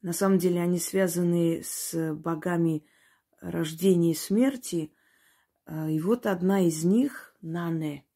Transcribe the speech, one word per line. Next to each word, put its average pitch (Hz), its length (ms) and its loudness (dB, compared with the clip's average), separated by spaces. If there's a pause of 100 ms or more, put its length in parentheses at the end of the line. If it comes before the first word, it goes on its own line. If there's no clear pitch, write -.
На 170 120 -6
самом 190 240 2
деле 175 240 2
они 175 180 2
связаны 170 840 0
с 160 500 -6
богами 165 720 -2 (540)
рождения 170 720 2
и 151 40 0
смерти. 208 800 -2 (720)
А, 156 240 -6
и 156 100 0
вот 214 260 0
одна 190 360 2
из 160 220 2
них – 233 580 0
Нане. 160 640 -6 (100)